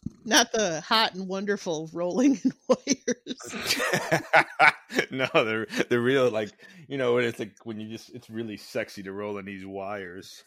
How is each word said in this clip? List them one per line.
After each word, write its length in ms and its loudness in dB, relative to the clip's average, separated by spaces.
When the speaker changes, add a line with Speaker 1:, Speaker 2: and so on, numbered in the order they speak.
Speaker 1:
not 260 4
the 300 0
hot 320 2
and 160 -8
wonderful 640 -4
rolling 480 2
<laughs> 20 -20
in 80 4
wires. 880 -2
Speaker 2:
<laughs> 560 4
No, 240 -2
the, 560 2
the 100 4
real, 300 4
like, 200 -2
you 120 -8
know, 180 2
it's 220 0
like 140 -8
when 160 -10
you 100 -10
just, 240 -14
it's 160 -18
really 280 -8
sexy 460 -8
to 80 -10
roll 280 -6
in 60 -12
these 200 -12
wires. 800 -10